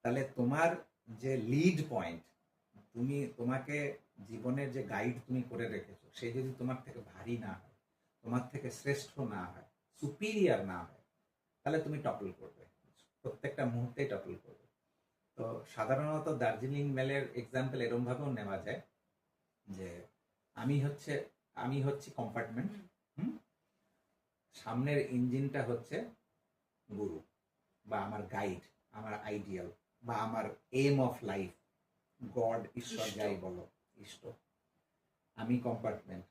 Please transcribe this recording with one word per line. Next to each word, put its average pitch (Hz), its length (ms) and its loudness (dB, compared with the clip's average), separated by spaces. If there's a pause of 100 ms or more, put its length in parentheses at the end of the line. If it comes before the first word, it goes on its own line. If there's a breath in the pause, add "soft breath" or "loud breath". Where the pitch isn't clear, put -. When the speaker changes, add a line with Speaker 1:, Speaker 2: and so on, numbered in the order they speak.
Speaker 1:
তাহলে 131 320 2
তোমার 156 420 6 (320)
যে 123 280 -2
লিড 143 540 6
পয়েন্ট, 82 320 -2 (680)
তুমি, 135 440 0
তোমাকে 135 640 0 (300)
জীবনের 127 440 0
যে 127 100 -2
গাইড 110 460 0
তুমি 127 140 2
করে 120 260 -2
রেখেছো, - 460 -8
সে 117 180 -4
যদি 131 260 -2
তোমার 127 260 0
থেকে - 160 -14
ভারী - 380 -6
না 101 80 -6
হয়, - 280 -10 (480)
তোমার 123 260 0
থেকে 139 220 -6
শ্রেষ্ঠ - 500 -2
না 104 240 -2
হয়, 90 200 -12 (360)
সুপিরিয়র 151 680 4
না 90 120 -2
হয়, - 240 -12 (600)
তাহলে 151 200 4
তুমি 147 160 -2
টপল 101 400 -2
করবে, - 260 -20 (580)
প্রত্যেকটা 139 420 -4
মুহূর্তেই 120 420 0
টপল 92 280 -4 (100)
করবে। - 220 -20 (720)
তো 113 280 -4 (100)
সাধারণত 135 540 2
দার্জিলিং 135 640 2
মেলের 131 440 2
এক্সাম্পল 131 460 -2
এরম 120 240 2
ভাবেও 127 280 0
নেওয়া 101 260 -2
যায় 131 220 -4 (880)
যে 92 360 -8 (500)
আমি 131 260 2
হচ্ছে, 143 480 -2 (260)
আমি 135 280 0
হচ্ছি - 280 0
কম্পার্টমেন্ট, 117 640 -4
Speaker 2:
হুম। - 160 -14 (300)
Speaker 1:
হুম? 262 200 -2 (1120)
সামনের 131 580 2
ইঞ্জিনটা 127 520 2
হচ্ছে 139 480 -2 (800)
গুরু 98 320 -4 (640)
বা 104 140 0
আমার 104 220 -4
গাইড, 95 380 -2 (320)
আমার 110 280 -6
আইডিয়াল 95 500 -6 (340)
বা 117 100 -2
আমার 110 300 2 (280)
aim 139 240 8
of 123 280 4
life, 98 320 -2 (800)
গড, 113 320 2 (100)
ঈশ্বর, - 300 -2
Speaker 2:
ইষ্ট। 98 100 -4
Speaker 1:
যাই - 200 0
বলো, 180 300 -6 (300)
ইষ্ট। 104 300 -18 (1080)
আমি 117 220 4
কম্পার্টমেন্ট। 104 720 -2